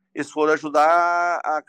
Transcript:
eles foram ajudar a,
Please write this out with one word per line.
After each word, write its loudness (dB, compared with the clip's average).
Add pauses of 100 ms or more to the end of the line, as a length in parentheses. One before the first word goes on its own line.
(120)
eles -10
foram 0
ajudar 0
a, -4